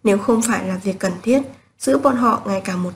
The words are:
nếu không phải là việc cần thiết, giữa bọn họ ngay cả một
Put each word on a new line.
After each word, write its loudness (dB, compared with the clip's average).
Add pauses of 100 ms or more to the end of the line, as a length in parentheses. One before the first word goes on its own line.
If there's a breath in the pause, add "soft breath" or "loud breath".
nếu 4
không 2
phải -2
là -2
việc -2
cần -2 (100)
thiết, 2 (360 loud breath)
giữa 2
bọn 2
họ 2
ngay -2
cả -6
một -4